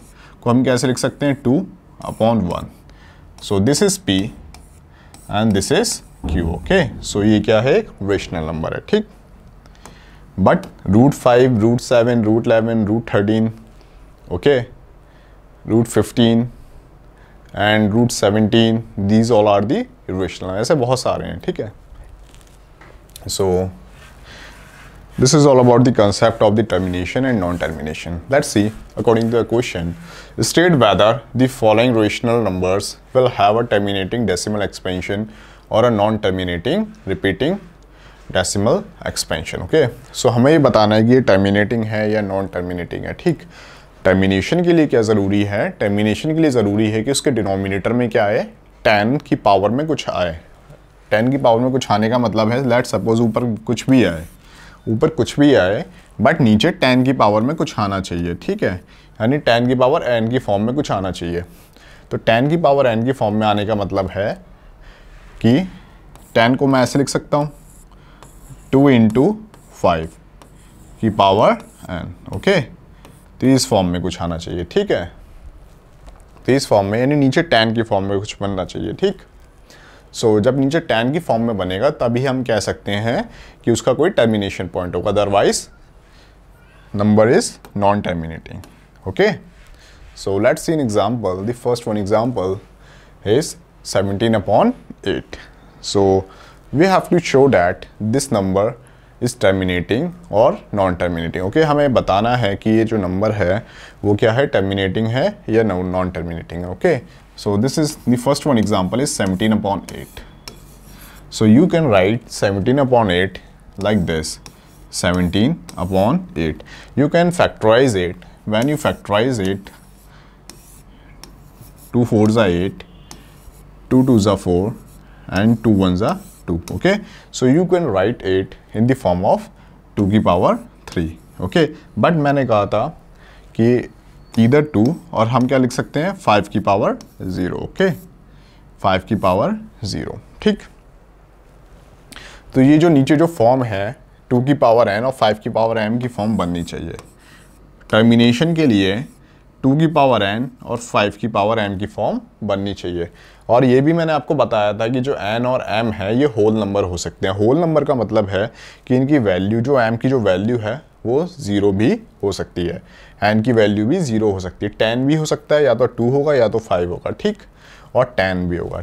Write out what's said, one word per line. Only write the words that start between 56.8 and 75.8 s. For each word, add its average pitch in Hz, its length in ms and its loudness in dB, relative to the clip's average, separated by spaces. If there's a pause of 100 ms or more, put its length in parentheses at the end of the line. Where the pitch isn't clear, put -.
की 135 100 0
पावर 107 280 2
में 135 140 -2
कुछ 165 240 -6
आना 98 200 -2
चाहिए। 87 420 -6
ठीक 202 220 -6
है, 101 120 -2 (460)
यानी 127 160 0
टेन 123 300 2
की 127 80 0
पावर 127 280 2 (160)
n 110 120 -2
की 131 80 0
फॉर्म 101 260 -2
में 123 100 -4
कुछ 147 160 -4
आना 95 200 -4
चाहिए। 85 320 -6 (680)
तो 120 60 -4
टेन 117 320 2
की 165 80 0
पावर 139 380 2
n 113 100 -2
की 131 60 0
फॉर्म 107 240 -2
में 110 120 0
आने 104 180 0
का 107 100 -2
मतलब 98 360 -4
है 104 220 -4 (1080)
कि 120 180 4 (760)
टेन 120 200 4
को 135 120 0
मैं 135 140 2
ऐसे 123 180 0
लिख 135 100 0
सकता - 280 -4
हूँ, 147 140 -4 (1200)
टू 139 180 6
इंटू 117 360 4 (560)
फ़ाइव 82 280 0 (920)
की 110 80 0
पावर 104 480 4 (320)
n। - 460 -12
ओके, 185 260 0
तो - 840 -10
इस 135 200 2
फॉर्म 95 200 2
में 87 140 -4
कुछ 90 200 -6
आना 85 160 -6
चाहिए। 85 340 -8
ठीक 208 200 -2
है, 101 140 -2 (1400)